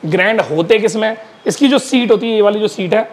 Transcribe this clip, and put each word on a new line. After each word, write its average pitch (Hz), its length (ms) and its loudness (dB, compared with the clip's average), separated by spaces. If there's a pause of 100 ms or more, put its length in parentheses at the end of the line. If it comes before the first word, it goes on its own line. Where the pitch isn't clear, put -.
Grind 190 360 0
होते 170 380 2
किस 202 160 0
में? 220 220 -2 (300)
इसकी 277 200 0
जो 262 120 4
seat 240 320 0
होती 220 180 0
है, 226 60 0
ये 214 60 2
वाली 208 180 2
जो 214 80 -2
seat 185 260 -4
है 214 200 0